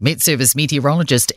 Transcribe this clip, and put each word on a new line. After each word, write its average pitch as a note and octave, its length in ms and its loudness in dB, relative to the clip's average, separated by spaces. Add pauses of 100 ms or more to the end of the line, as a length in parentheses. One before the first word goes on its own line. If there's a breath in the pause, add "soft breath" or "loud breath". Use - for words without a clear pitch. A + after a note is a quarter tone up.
Met D3 200 0
Service C3+ 360 0
meteorologist D3 800 0